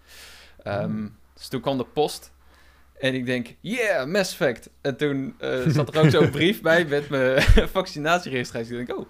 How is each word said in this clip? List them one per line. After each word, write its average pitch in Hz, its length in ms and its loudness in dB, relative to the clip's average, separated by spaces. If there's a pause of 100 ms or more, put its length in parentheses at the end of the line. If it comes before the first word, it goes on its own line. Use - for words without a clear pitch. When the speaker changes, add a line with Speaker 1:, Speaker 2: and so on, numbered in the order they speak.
(640)
Speaker 1:
Ehm, 101 200 -4
Speaker 2:
Hmm. 107 340 -8 (160)
Speaker 1:
dus - 140 -20
toen 127 140 -6
kwam 139 160 -4
de 123 80 -4
post. - 460 -4 (680)
En 131 140 0
ik 131 120 -4
denk, 123 340 -4
"Yeah, 196 480 -2
Mass 185 240 0
Effect." - 380 -2 (120)
En 139 160 -4
toen, 139 420 -2
eh, 131 280 -2
zat 147 280 2
er 156 80 4
ook 156 60 8
zo'n 151 260 4
Speaker 2:
<laughs> - 40 -2
Speaker 1:
brief 180 220 0
bij 165 240 2
met 143 240 -4
mijn 131 320 2 (140)
<laughs> 175 220 6
vaccinatieregistratie. 131 1040 -4
Ik 123 80 -8
denk, 381 120 -8
"Oh, - 100 -12